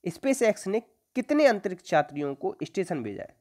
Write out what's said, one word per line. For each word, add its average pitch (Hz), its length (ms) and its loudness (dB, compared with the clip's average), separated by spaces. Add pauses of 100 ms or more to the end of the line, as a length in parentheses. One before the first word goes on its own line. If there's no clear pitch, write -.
SpaceX 226 600 0
ने 208 120 0 (360)
कितने 294 300 2
अंतरिक्ष 202 480 2
यात्रियों 143 420 0
को 180 280 -6
स्टेशन 160 400 -4
भेजा 101 200 -8
है? - 180 -16